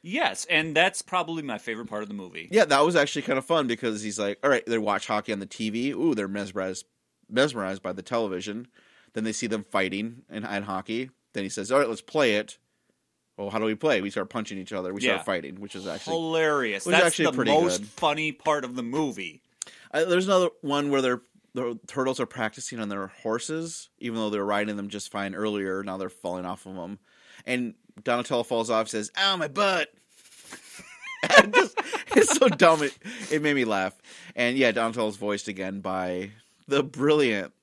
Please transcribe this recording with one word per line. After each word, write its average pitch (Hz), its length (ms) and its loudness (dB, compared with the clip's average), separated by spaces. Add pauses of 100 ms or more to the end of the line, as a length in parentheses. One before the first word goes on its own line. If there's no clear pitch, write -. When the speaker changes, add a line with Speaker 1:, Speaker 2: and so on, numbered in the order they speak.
Speaker 1:
Yes, 180 440 -2
and 156 300 2
that's 180 280 4
probably 165 400 -2
my 117 160 -6
favorite 113 280 -8
part 107 140 -6
of 104 80 -8
the 104 60 -8
movie. 90 360 -12
Speaker 2:
Yeah, 196 140 6
that 143 180 8
was 170 120 4
actually 147 280 2
kinda 135 200 0
fun 156 240 2
because 113 340 -2
he's 104 160 -6
like, 104 260 -2
"All 143 60 6
right," 127 160 4
they 113 140 0
watch 104 260 0
hockey 107 280 -2
on 98 60 -4
the 98 60 -8
T 110 240 -4
V. 120 220 -2
Ooh, 127 240 0
they're 101 120 -2
mesmerized, 95 600 -6 (420)
mesmerized 110 540 0
by 92 100 -4
the 95 80 -8
television. 104 680 -4 (460)
Then 110 100 -4
they 110 80 -2
see 117 160 -4
them 104 160 -2
fighting 101 680 -4
in, 104 160 -8
in 101 180 -4
hockey. 110 460 -6 (240)
Then 104 100 -6
he 95 60 -6
says, 104 220 -6
"All 135 80 4
right, 143 100 2
let's 107 120 -6
play 127 340 2
it." 104 220 -4 (760)
"Well, 101 140 -8
how 107 80 -4
do 110 80 0
we 110 80 0
play?" 120 280 2
"We 98 100 -6
start 98 180 -4
punching 107 300 -8
each 95 140 -12
other. 92 200 -6
We 101 80 -6
start 117 180 2
Speaker 1:
Yeah. 80 40 -10
Speaker 2:
fighting," 87 360 -4
which 101 160 -14
is 95 120 -10
actually 156 300 -6
Speaker 1:
Hilarious. 151 680 0
Speaker 2:
which 170 80 2
is 165 80 8
Speaker 1:
That's 175 120 6
Speaker 2:
actually 160 120 2
Speaker 1:
the 156 60 4
Speaker 2:
pretty 131 200 2
Speaker 1:
most 156 280 4
Speaker 2:
good. 104 80 -10
Speaker 1:
funny 156 440 0
part 147 320 0
of 123 120 -8
the 123 80 -4
movie. 117 580 -4 (500)
Speaker 2:
Uh, 160 140 2
there's 185 200 4
another 185 240 6 (120)
one 143 300 0
where 135 100 4
they're, 123 200 2 (340)
the 120 320 -4
turtles 131 320 -2
are 123 80 0
practicing 117 520 -6
on 104 100 -4
their 98 180 -6
horses, 156 880 -6
even 117 220 -6
though 107 100 0
they're 101 160 -2
riding 104 320 0
them 101 120 -8
just 101 200 -10
fine 98 240 -6
earlier. 98 500 -2
Now 95 140 -6
they're 95 120 -6
falling 90 360 -6
off 92 220 -10
of 95 80 -14
them. 92 240 -12 (460)
And 123 280 -4 (300)
Donatello 120 400 0
falls 113 260 -2
off, 113 200 2
says, 107 280 -4
"Ow, 196 200 2
my 156 100 -2
butt." 180 500 0
<laughs> - 1500 -2
And 208 100 0
just, 494 220 4 (400)
it's 285 220 6
so 269 100 6
dumb. 160 360 6
It, 143 120 -4 (360)
it 156 100 2
made 147 140 2
me 127 100 2
laugh. 95 340 -2 (360)
And 123 220 0
yeah, 127 140 6
Donatello's 110 460 0
voiced 104 300 -4
again 98 340 -6
by 92 500 -4 (360)
the 139 160 2
brilliant 127 800 2